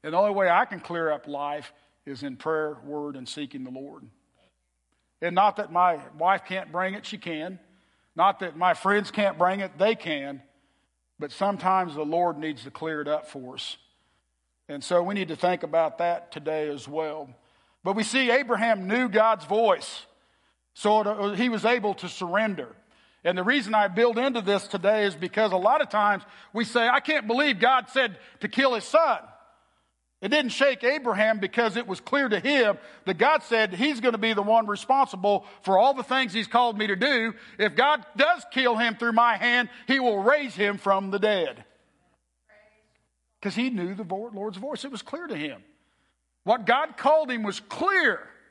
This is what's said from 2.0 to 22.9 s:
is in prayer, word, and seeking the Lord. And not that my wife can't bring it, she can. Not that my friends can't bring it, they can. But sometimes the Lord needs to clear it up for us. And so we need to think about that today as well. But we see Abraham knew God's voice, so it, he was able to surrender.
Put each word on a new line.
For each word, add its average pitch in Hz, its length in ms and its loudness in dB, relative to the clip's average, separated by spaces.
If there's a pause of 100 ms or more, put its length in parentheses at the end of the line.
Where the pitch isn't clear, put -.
is 135 160 -14
in 135 160 -10
prayer, 156 480 -4
word, 147 300 -10
and 127 120 -14
seeking 139 360 -12
the 127 80 -12
Lord. 139 320 -16 (1200)
And 175 100 -2
not 196 220 4
that 185 160 -8
my 175 280 2 (200)
wife 185 260 0
can't 185 260 -8
bring 185 220 -4
it, 208 100 -12
she - 140 -12
can. 185 400 -10 (580)
Not 190 260 2
that 170 140 -8
my 175 200 2
friends 202 340 0
can't 196 300 0
bring 190 220 2
it, 180 180 -8
they 220 160 4
can. 143 480 -8 (760)
But 147 140 -10
sometimes 185 640 0
the 151 100 -4
Lord 165 320 0
needs 151 280 -8
to 139 40 -14
clear 156 320 -8
it 143 60 -6
up 151 200 -4
for 123 280 -14
us. - 200 -12 (960)
And 143 140 -12
so 175 180 2
we 190 140 -2
need 190 140 -4
to 156 60 -6
think 180 280 0
about 160 340 0
that 170 340 -2
today 151 380 -4
as 131 180 -10
well. 151 400 -6 (560)
But 196 120 -2
we 214 80 0
see 247 260 0
Abraham 226 580 0
knew 240 220 0
God's 214 360 2
voice, 196 600 0 (720)
so 208 560 0
it, 190 80 -4
he 247 100 2
was 214 160 -4
able 214 300 2
to 180 120 -12
surrender. 180 600 -4 (560)